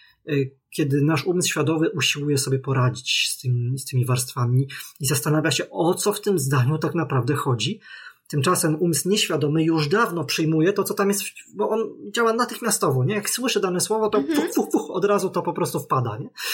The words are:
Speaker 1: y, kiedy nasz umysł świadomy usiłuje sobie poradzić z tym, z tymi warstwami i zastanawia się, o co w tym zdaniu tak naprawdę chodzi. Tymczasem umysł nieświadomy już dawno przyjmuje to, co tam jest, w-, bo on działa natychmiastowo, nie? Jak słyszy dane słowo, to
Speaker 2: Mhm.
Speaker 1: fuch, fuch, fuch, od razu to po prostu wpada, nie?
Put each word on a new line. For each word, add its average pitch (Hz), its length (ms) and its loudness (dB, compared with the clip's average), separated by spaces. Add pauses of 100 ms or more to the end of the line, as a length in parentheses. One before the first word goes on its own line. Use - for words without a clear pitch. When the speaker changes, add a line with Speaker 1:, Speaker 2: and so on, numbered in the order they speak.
(300)
Speaker 1:
y, 139 260 0 (200)
kiedy 143 260 2
nasz 156 240 2
umysł 180 220 2
świadomy 160 420 0
usiłuje 147 480 0
sobie 135 200 0
poradzić 127 720 0
z - 100 -8
tym, 123 380 0
z - 60 -10
tymi 123 220 0
warstwami 127 600 0 (320)
i 131 60 -4
zastanawia 151 440 0
się, - 200 -2
o 175 240 0
co 208 180 0
w 208 80 -6
tym 196 180 2
zdaniu 135 400 2
tak 160 160 -2
naprawdę 143 400 0
chodzi. 127 460 -2 (480)
Tymczasem 156 480 2
umysł 170 320 0
nieświadomy 160 560 2
już 160 240 2
dawno 170 360 0
przyjmuje 160 480 2
to, 202 120 0
co 202 100 -4
tam 202 140 0
jest, 202 140 0
w-, - 340 -14
bo 208 120 0
on 220 120 0 (340)
działa 226 180 2
natychmiastowo, 226 720 0
nie? 202 100 2
Jak 202 160 -4
słyszy 233 300 0
dane 180 200 0
słowo, 214 280 0
to 220 100 2
Speaker 2:
Mhm. 294 220 0
Speaker 1:
fuch, 339 140 0
fuch, - 180 0
fuch, - 180 0
od 185 140 -2
razu 196 260 2
to 175 120 -2
po 175 100 -2
prostu 175 280 -2
wpada, 117 380 -2
nie? 220 100 -8 (260)